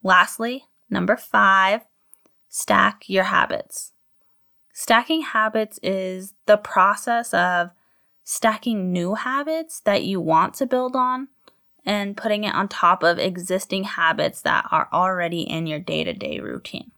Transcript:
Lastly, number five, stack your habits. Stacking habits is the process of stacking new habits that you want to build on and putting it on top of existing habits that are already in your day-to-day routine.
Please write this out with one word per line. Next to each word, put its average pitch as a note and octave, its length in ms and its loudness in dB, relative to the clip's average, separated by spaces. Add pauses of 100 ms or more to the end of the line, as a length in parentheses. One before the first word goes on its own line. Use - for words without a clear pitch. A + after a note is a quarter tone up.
Lastly, G#3 640 2 (240)
number F#3+ 260 0
five, G3 640 4 (680)
stack G3+ 600 0
your F#3+ 160 2
habits. - 680 -2 (800)
Stacking A#3+ 500 2
habits A3 600 -2
is F#3+ 520 -6 (120)
the G#3+ 100 8
process G#3 760 0
of F3+ 380 2 (520)
stacking G#3+ 680 -2
new F3+ 220 -2
habits D4 680 -6
that G3+ 240 2
you F#3+ 160 -2
want D#3+ 340 2
to C4+ 120 -2
build B3+ 280 -2
on B3+ 340 -2 (580)
and G3+ 300 -2
putting G#3+ 280 -2
it G3+ 100 -2
on G3 140 0
top F3+ 340 2
of E3+ 160 4
existing F#3 680 -4
habits - 580 -2
that - 280 0
are - 220 0
already F3 500 -2
in D#3+ 240 -6
your D3+ 120 -6
day-to-day - 600 -6
routine. - 580 -12